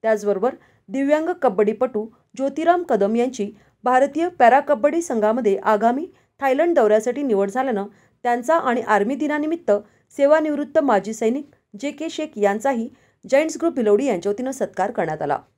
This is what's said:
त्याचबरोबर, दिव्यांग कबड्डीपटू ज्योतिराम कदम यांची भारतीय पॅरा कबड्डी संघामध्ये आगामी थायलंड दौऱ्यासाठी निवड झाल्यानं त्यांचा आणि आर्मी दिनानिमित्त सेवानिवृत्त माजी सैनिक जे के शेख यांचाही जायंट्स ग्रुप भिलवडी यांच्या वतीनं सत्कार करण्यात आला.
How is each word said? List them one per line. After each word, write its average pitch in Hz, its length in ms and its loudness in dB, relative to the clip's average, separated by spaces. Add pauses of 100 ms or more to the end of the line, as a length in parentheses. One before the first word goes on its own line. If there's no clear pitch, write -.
त्याचबरोबर, 208 520 0 (340)
दिव्यांग 285 400 0 (140)
कबड्डीपटू 220 640 0 (300)
ज्योतिराम 311 460 0
कदम 220 340 0
यांची 233 340 -4 (340)
भारतीय 277 440 2
पॅरा 254 320 4
कबड्डी 294 420 0
संघामध्ये 220 540 0
आगामी 233 500 0 (340)
थायलंड 277 340 0
दौऱ्यासाठी 226 480 2
निवड 202 280 0
झाल्यानं 226 360 -4 (360)
त्यांचा 247 340 0
आणि 254 240 0
आर्मी 214 340 2
दिनानिमित्त 302 580 -2 (440)
सेवानिवृत्त 294 640 2
माजी 226 360 0
सैनिक 247 360 -4 (300)
जे 285 100 -6
के 311 200 -10
शेख 311 280 -8
यांचाही 226 500 0 (420)
जायंट्स 311 260 0
ग्रुप 330 180 -2
भिलवडी 220 320 2
यांच्या 202 260 -2
वतीनं 247 180 -6
सत्कार 208 400 -4
करण्यात 156 320 -4
आला. 143 160 -2 (200)